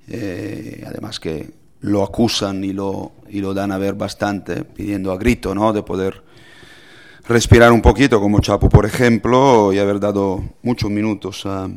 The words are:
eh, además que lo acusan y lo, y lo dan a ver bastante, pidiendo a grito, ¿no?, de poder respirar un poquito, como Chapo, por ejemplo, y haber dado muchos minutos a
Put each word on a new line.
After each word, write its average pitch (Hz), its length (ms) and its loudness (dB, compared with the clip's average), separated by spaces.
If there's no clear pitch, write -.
eh, 104 760 -12
además - 320 -14
que 80 340 -10
lo 101 220 0
acusan 98 600 -2
y 98 100 -6
lo, 98 380 -8
y 101 120 -6
lo 98 120 -4
dan 98 180 -4
a 95 60 -4
ver 98 160 -2
bastante, 101 720 -6
pidiendo 98 460 -6
a 92 60 -4
grito, 110 360 -2
¿no?, 104 180 0
de 104 120 -2
poder 95 400 -6
respirar 117 440 6
un 113 120 4
poquito, 120 360 4
como 101 200 2
Chapo, 101 300 2
por 104 180 6
ejemplo, 117 840 4
y 98 60 2
haber 101 220 0
dado 98 440 -2
muchos 113 260 -2
minutos 104 560 -4
a 98 320 -6